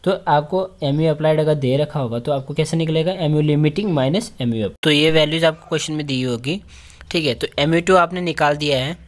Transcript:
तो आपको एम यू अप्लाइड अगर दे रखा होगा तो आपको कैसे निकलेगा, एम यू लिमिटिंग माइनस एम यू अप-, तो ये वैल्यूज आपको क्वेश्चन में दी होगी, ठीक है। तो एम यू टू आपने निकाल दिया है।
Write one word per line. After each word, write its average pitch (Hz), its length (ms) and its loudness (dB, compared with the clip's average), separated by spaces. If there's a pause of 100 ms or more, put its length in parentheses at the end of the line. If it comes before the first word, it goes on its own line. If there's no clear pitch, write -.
तो 180 240 -2
आपको 151 400 0 (160)
एम 143 180 0
यू 160 100 2
अप्लाइड 156 280 2
अगर 151 180 2
दे 131 200 0
रखा 147 220 -2
होगा 120 200 -4
तो 147 120 -4
आपको 139 220 -4
कैसे 160 240 -2
निकलेगा, 160 360 0
एम 151 220 0
यू 151 60 4
लिमिटिंग 151 520 2
माइनस 147 380 0 (100)
एम 120 120 0
यू 110 120 -2
अप-, 92 180 -6
तो 156 80 4
ये 151 200 4
वैल्यूज 156 340 2
आपको 160 240 0
क्वेश्चन 156 240 -4
में 151 120 -4
दी 131 160 -2
होगी, 127 400 -4 (500)
ठीक 165 140 -2
है। 123 80 0
तो - 140 -4 (120)
एम 156 160 2
यू 170 60 2
टू 185 160 4
आपने 175 240 2
निकाल 151 360 0
दिया 147 220 0
है। 151 180 -6 (100)